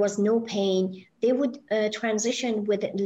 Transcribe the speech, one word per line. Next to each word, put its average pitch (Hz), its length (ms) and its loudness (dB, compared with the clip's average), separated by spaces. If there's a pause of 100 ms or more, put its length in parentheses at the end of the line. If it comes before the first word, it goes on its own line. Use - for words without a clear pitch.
was 202 140 -2 (120)
no 226 100 4
pain. 196 420 0 (380)
They 240 180 4
would, 269 160 0 (160)
uh, 214 200 0 (100)
transition 226 680 -2
with 202 120 0 (240)